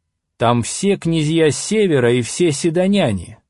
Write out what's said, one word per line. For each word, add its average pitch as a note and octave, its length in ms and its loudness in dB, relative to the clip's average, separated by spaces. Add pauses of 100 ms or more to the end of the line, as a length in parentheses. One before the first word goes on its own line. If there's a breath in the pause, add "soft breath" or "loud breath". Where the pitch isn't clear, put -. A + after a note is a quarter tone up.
(380)
Там A#2+ 240 2
все G3 340 -2
князья D#3+ 540 0
севера D3 640 0
и B2 80 2
все E3 300 -2
сидоняне D#3 880 -2 (100)